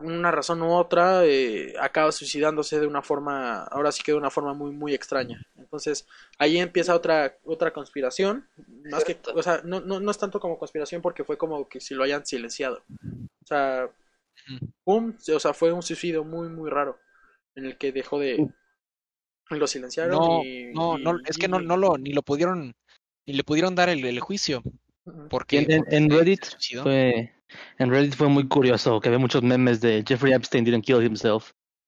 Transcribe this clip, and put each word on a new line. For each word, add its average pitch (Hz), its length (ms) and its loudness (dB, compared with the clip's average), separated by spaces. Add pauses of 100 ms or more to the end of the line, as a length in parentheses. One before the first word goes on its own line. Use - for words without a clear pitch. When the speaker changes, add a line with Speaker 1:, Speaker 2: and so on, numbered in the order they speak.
Speaker 1:
una 170 280 0
razón 160 320 -2
u 165 100 2
otra, 175 520 4
eh, 120 540 2
acaba 156 320 2
suicidándose 151 680 -2
de 151 80 2
una 143 140 -4
forma, 139 600 -4
ahora 147 300 -2
sí - 100 -8
que 156 80 0
de 151 60 2
una 143 120 -2
forma 143 240 -4
muy, 143 180 -10
muy 147 220 -6
extraña. 127 480 -6 (140)
Entonces, 143 500 -8 (320)
ahí 156 200 4
empieza 175 380 0
otra, 160 500 0
otra 160 260 -2
conspiración, 156 760 -4 (180)
más 151 380 -6
que, 170 100 -2
Speaker 2:
Cierto. - 180 -10
Speaker 1:
o 160 80 0
sea, 170 220 0
no, 180 160 -8
no, 185 220 -6
no 202 100 0
es 208 60 -8
tanto 202 240 -6
como 170 180 -6
conspiración 156 420 -8
porque 170 220 -4
fue 147 140 -6
como 151 320 -6
que 127 100 -16
si - 140 -12
lo 131 100 -2
hayan 143 220 -2
silenciado. 120 580 -6 (600)
O - 40 -20
sea, 131 420 -2 (600)
Speaker 3:
Ujú. 127 220 -12 (140)
Speaker 1:
pum, 226 320 0 (180)
o 147 40 0
sea, 147 140 0
fue 170 200 2
un 175 100 -6
suicidio 165 420 -4
muy, 165 240 -10
muy 160 200 -12
raro, 143 300 -2 (560)
en 135 100 -12
el 131 120 -12
que 135 160 -4
dejó 135 260 -6
de, 139 220 0
Speaker 2:
Uh. 131 100 -2 (1000)
Speaker 1:
lo 151 160 -2
silenciaron 156 560 -2
Speaker 3:
No, - 0 -
Speaker 1:
y, 139 480 0
Speaker 3:
no, 165 260 -2
no, 156 200 -2
Speaker 1:
y, 165 80 -14
Speaker 3:
es 160 120 -4
que 180 100 -2
Speaker 1:
y - 0 -
Speaker 3:
no, 185 140 0
no 170 160 -2
lo, 185 200 4
ni 135 160 -8
lo 143 100 0
pudieron, 156 520 -2 (520)
ni 139 60 -8
le 139 100 0
pudieron 175 320 0
dar 175 140 2
el, 151 160 -2
el 123 140 -4
juicio. 151 440 -4 (420)
Speaker 1:
Ujú. 156 240 -18
Speaker 3:
¿Por - 180 -4
qué? 143 100 2
Speaker 2:
En, 151 140 2
en, 160 120 4
Speaker 3:
¿Por - 40 -8
qué 156 80 2
Speaker 2:
en 151 140 6
Reddit 170 320 6
Speaker 3:
se - 100 -12
suicidó? - 320 -8
Speaker 2:
fue... 127 500 2 (440)
En 127 140 2
Reddit 139 240 4
fue 147 140 4
muy 139 180 4
curioso 127 520 4
que 120 100 0
había 120 100 4
muchos 127 240 2
memes 123 380 4
de 107 260 4
"Jeffrey 131 260 4
Epstein 123 320 2
didn't 117 200 2
kill 123 180 6
himself". 110 480 0 (360)